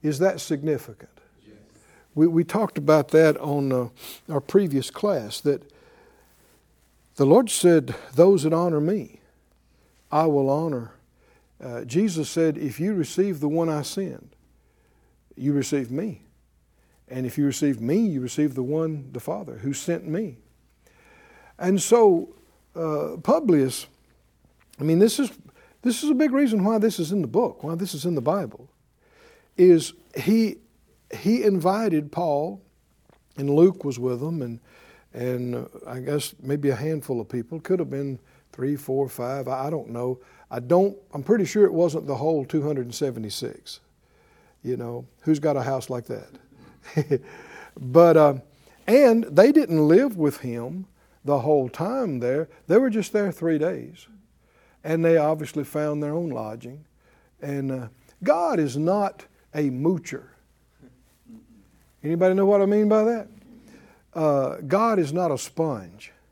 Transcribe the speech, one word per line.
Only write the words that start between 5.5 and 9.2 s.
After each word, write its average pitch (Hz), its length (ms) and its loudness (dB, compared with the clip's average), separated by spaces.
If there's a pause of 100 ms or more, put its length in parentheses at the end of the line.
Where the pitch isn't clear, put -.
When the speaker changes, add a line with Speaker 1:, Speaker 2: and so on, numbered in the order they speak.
Speaker 1:
the 139 100 2
Lord 214 260 6
said, 156 420 2 (220)
"Those 175 280 6
that 160 100 0
honor 165 280 0
me, 175 380 -4 (920)